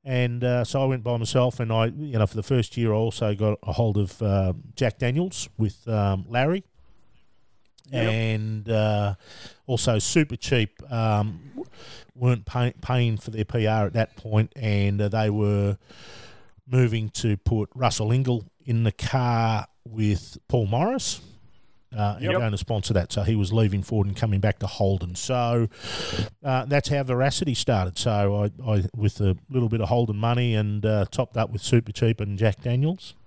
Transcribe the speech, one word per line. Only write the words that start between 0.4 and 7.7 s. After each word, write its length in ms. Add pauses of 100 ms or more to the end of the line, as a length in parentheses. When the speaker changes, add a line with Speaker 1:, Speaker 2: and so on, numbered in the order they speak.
Speaker 1:
uh, 220
so 160
I 60
went 180
by 100
myself, 460
and 100
I, 140
you 340
know, 80
for 80
the 80
first 320
year, 160
I 60
also 360
got 300
a 80
hold 260
of, 240
uh, 300 (240)
Jack 240
Daniels 480 (100)
with, 300
um, 400
Larry. 380 (1300)